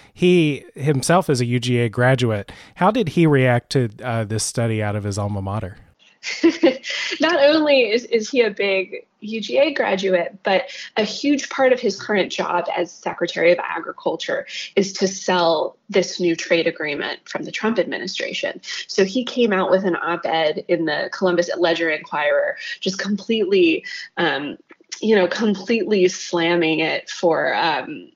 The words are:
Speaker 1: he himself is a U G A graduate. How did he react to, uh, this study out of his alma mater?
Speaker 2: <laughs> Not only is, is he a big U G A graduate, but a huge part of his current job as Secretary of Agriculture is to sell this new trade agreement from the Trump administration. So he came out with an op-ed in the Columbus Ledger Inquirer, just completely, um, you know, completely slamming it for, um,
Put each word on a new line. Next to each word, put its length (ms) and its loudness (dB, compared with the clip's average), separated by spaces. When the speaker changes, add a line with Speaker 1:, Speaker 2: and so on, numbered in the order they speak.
Speaker 1:
he 520 2
himself 540 2
is 100 2
a 60 0
U 120 2
G 200 0
A 100 2
graduate. 640 2
How 160 4
did 180 2
he 160 4
react 460 4
to, 180 2
uh, 220 -2
this 180 -4
study 400 -2
out 140 -2
of 80 -4
his 120 -4
alma 240 -2
mater? 360 -6
Speaker 2:
<laughs> 760 0
Not 200 2
only 520 4
is, 140 0
is 240 -2
he 120 4
a 80 2
big 560 -2
U 200 -8
G 160 -4
A 160 4
graduate, 720 0
but 260 0
a 60 2
huge 460 -2
part 240 2
of 60 0
his 200 -2
current 320 0
job 340 -2
as 140 -2
Secretary 600 0
of 80 4
Agriculture 840 -6
is 180 0
to 140 0
sell 720 0
this 300 0
new 160 2
trade 320 0
agreement 600 -6
from 160 -8
the 80 -12
Trump 280 -2
administration. 840 -6
So 160 0
he 200 -2
came 280 0
out 200 0
with 120 4
an 120 0
op-ed 720 -2
in 180 0
the 260 -4
Columbus 460 0
Ledger 320 2
Inquirer, 680 -2
just 180 -4
completely, 840 2
um, 400 -2
you 140 4
know, 120 6
completely 800 0
slamming 720 0
it 300 -4
for, 460 0
um, 600 -4